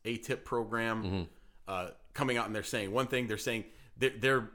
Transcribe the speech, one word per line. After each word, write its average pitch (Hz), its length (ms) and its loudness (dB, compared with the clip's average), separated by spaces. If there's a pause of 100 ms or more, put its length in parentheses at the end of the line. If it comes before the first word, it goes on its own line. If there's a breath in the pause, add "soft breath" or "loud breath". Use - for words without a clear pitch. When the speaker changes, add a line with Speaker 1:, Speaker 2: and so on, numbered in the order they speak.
Speaker 1:
A 117 120 -2
tip 120 280 -4
program, 113 580 0
Speaker 2:
Mm-hmm. 92 180 0 (460 soft breath)
Speaker 1:
uh, 90 200 -2 (260)
coming 131 240 2
out 113 80 2
and 107 100 -4
they're 104 80 0
saying 101 280 -2
one 123 160 2
thing. 123 200 0
They're 107 120 0
saying 113 260 -2 (320 loud breath)
their, 127 140 4
their 120 440 4